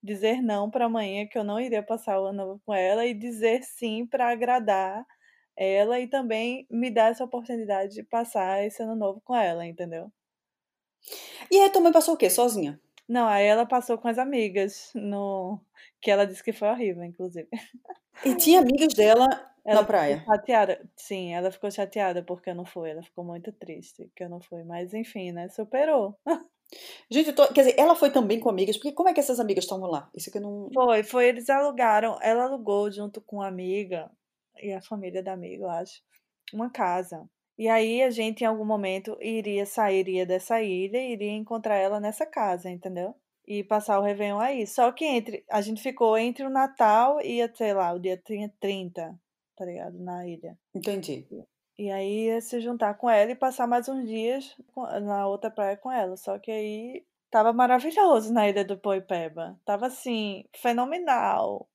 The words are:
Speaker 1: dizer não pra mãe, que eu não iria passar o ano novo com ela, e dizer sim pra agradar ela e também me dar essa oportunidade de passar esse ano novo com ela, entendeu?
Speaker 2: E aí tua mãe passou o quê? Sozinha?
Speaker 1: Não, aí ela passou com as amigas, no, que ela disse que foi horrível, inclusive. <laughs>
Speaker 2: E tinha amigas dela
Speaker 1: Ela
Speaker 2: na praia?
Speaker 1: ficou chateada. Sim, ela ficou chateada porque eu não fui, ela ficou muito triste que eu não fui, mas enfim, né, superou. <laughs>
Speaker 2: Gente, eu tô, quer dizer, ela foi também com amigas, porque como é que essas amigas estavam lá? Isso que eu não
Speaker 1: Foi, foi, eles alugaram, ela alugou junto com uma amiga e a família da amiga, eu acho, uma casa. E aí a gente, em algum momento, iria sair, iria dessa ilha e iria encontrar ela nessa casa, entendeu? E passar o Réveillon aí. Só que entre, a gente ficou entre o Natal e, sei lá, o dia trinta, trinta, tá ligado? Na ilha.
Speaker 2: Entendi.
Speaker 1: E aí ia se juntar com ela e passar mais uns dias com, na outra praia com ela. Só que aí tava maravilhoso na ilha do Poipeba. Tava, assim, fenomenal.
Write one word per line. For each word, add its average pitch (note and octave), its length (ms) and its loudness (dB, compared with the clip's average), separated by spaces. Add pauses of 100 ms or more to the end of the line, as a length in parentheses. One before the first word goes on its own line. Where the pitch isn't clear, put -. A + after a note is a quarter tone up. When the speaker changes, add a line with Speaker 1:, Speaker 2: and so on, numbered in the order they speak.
Speaker 1:
dizer G#3+ 380 0
não G#3 280 0
pra A#3+ 200 0
mãe, G#3 380 -4
que A3+ 100 -8
eu A3 60 -2
não G#3 160 -2
iria A#3 220 -2
passar G#3 380 -4
o F#3+ 60 0
ano G3 200 -6
novo G3 200 -12
com G#3+ 80 -4
ela, G3 320 2
e A#3+ 80 0
dizer A3+ 500 -2
sim A3+ 420 -6
pra B3 260 0
agradar A3 720 0 (500)
ela G3+ 440 2
e B3 80 -6
também B3 640 -4
me A#3+ 220 -2
dar A3+ 200 6
essa A#3 120 -6
oportunidade A3+ 680 -4
de G#3+ 100 -14
passar G3+ 600 -2
esse G#3+ 180 -8
ano A3 120 -6
novo G3+ 280 -4
com B3 120 -4
ela, E3+ 300 0
entendeu? E3+ 460 -10 (1400)
Speaker 2:
E G4 80 8
aí G4 100 10
tua G4 120 4
mãe E4+ 100 8
passou D#4+ 240 6
o - 20 -12
quê? - 120 4
Sozinha? G#3+ 500 0 (280)
Speaker 1:
Não, A#3+ 200 2
aí G3+ 180 4
ela G#3+ 200 6
passou A#3+ 320 0
com A#3+ 100 -4
as A#3 100 0
amigas, G#3 760 -2
no, G3+ 640 -6 (420)
que - 80 -2
ela G3+ 160 6
disse F#3+ 180 -12
que A3+ 100 -4
foi G#3+ 160 -2
horrível, G#3 340 -2
inclusive. F3 480 -12
<laughs> - 520 -16 (200)
Speaker 2:
E C4+ 120 2
tinha E4 240 8
amigas C#4 340 4
dela A3 320 8 (400)
Speaker 1:
Ela G#3 160 6
Speaker 2:
na G#3 60 2
praia? D#3 320 2
Speaker 1:
ficou G#3+ 160 2
chateada. G#3 600 0
Sim, F#3 380 -8
ela F3+ 180 -2
ficou G3+ 200 -8
chateada G3 520 -2
porque F3+ 280 -10
eu F3 40 -6
não F3 80 -10
fui, E3+ 280 -10
ela D#3+ 100 -12
ficou F3 240 -14
muito E3+ 260 -12
triste F3 640 -18
que - 80 -12
eu F3 60 -10
não F3 100 -14
fui, E3+ 240 -16
mas F3 300 -10
enfim, G#3+ 380 -10
né, E3+ 180 -10
superou. A#3+ 720 -2
<laughs> E4 280 -4 (580)
Speaker 2:
Gente, D4+ 200 2
eu C4+ 60 -6
tô, C#4+ 160 8
quer C#4 140 6
dizer, B3 140 6
ela E4 160 8
foi C#4+ 160 4
também A3+ 280 2
com A#3 100 0
amigas, G3 280 0
porque C#4+ 160 -6
como F4+ 160 4
é E4+ 40 2
que D#4 60 2
essas B3+ 200 0
amigas G3+ 260 0
estavam F#3+ 240 -6
lá? D3 260 -6
Isso - 160 -12
que - 60 -8
eu G3+ 60 -8
não G3+ 300 -10
Speaker 1:
Foi, B3 300 4
foi, B3 240 2
eles A#3+ 220 0
alugaram, A#3+ 720 2
ela A3+ 240 2
alugou G#3 460 -2
junto G#3 280 -12
com - 180 -14
uma G3 100 -6
amiga F#3 640 -6 (500)
e G3+ 100 -10
a F#3+ 100 -8
família F#3+ 420 -10
da F#3+ 100 -8
amiga, F#3 300 -12
eu F#3 80 -6
acho, E3+ 300 -10 (520)
uma A3+ 160 -6
casa. F3+ 580 -4 (300)
E A3 100 -2
aí A3+ 360 2
a B3+ 80 2
gente, A3 320 -4
em A3+ 40 2
algum A3 180 -2
momento, G3+ 560 -4
iria G#3 440 -4
sair, G3+ 360 2
iria F#3 240 0
dessa F#3 360 -2
ilha G3 380 -4
e B3+ 140 -6
iria G#3 180 -6
encontrar G#3+ 460 -2
ela G3 220 0
nessa G#3+ 280 -4
casa, F#3+ 420 -4
entendeu? F3+ 460 -8 (300)
E G#3 160 -6
passar G#3 380 2
o - 20 2
Réveillon G3+ 380 -2
aí. B3 260 -2
Só A#3+ 280 2
que C#4+ 100 -6
entre, A#3 480 -4
a G#3+ 80 2
gente G#3+ 220 -6
ficou A#3+ 360 2
entre A#3+ 280 -2
o C4+ 40 -6
Natal C4 720 4
e, A#3 260 -2 (100)
sei G#3+ 180 0
lá, F#3 200 0
o F3+ 60 -6
dia F#3 160 -4
trinta, G#3 420 -10
trinta, F3+ 600 -8 (340)
tá F#3+ 120 -12
ligado? F3 340 -12
Na F3+ 260 -10
ilha. E3+ 320 -14 (160)
Speaker 2:
Entendi. F#3+ 540 -8 (500)
Speaker 1:
E G3+ 140 -8
aí G3+ 360 -4
ia A3+ 120 -2
se A#3 220 -8
juntar A#3 320 -2
com A#3+ 160 -2
ela A3 220 6
e B3 40 -6
passar B3+ 320 -2
mais A#3+ 220 0
uns C4+ 180 -6
dias A#3 480 -4 (180)
com, B3+ 100 -10 (180)
na G3+ 260 -2
outra G3+ 240 -4
praia G3+ 240 -2
com B3 160 -10
ela. F#3+ 240 -2
Só G3 240 -8
que G#3+ 100 -14
aí A3 560 -8 (240)
tava A3+ 220 6
maravilhoso B3+ 800 4
na A3 160 4
ilha G3+ 160 2
do G3 140 -6
Poipeba. F3+ 880 -6
Tava, G#3 220 -2
assim, A3 580 -6 (100)
fenomenal. B3 1200 0